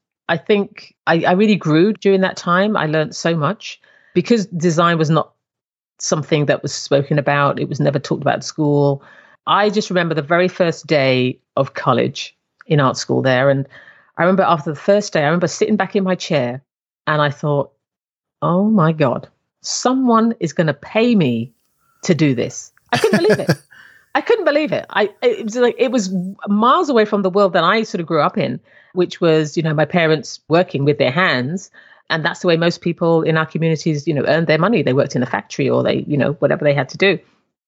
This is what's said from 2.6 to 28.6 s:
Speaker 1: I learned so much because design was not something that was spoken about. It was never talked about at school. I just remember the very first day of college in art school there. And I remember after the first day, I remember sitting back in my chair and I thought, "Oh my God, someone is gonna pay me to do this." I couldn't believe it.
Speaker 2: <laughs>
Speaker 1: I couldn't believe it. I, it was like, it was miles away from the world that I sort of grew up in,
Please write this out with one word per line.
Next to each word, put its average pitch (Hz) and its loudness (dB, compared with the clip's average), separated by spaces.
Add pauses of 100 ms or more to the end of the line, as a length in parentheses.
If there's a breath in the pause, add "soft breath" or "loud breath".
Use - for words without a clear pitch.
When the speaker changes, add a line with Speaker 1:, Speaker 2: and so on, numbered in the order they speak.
Speaker 1:
I 151 0
learned 151 -2
so 170 -2
much 160 -6 (340 soft breath)
because 190 2
design 170 0
was 156 0
not 156 0 (680)
something 151 -2
that 143 0
was 143 -8
spoken 139 0
about. 143 0
It 147 -6
was 143 -6
never 143 0
talked 160 -6
about 131 0
at 135 -6
school. 143 0 (420 loud breath)
I 196 2
just 208 -4
remember 170 -2
the 151 -4
very 170 0
first 170 -2
day 131 0 (160)
of 135 -2
college 127 -2 (300)
in 151 2
art 131 2
school 127 -4
there. 131 2
And 139 0 (500 loud breath)
I 165 2
remember 185 4
after 160 0
the 143 -8
first 202 0
day, 160 0
I 143 0
remember 170 0
sitting - -2
back 190 -2
in 196 0
my 185 0
chair 131 -4 (440)
and 151 0
I 147 0
thought, 143 -4 (720)
"Oh 180 0
my 170 4
God, 147 -2 (320)
someone 240 0
is 165 -4
gonna 156 0
pay 233 0
me 123 0 (500)
to 185 2
do 143 2
this." - -6 (200)
I 240 0
couldn't - 2
believe 415 2
it. 170 -6
Speaker 2:
<laughs> - -16
Speaker 1:
I 294 0
couldn't 427 0
believe 294 0
it. - -4
I, 208 -2
it 247 0
was 214 -6
like, 240 2
it 254 0
was 196 -2 (360)
miles 254 2
away 226 4
from 208 -2
the 185 0
world 190 2
that 170 2
I 214 2
sort 202 -6
of 156 -6
grew 165 0
up 160 0
in, 151 -4 (340 soft breath)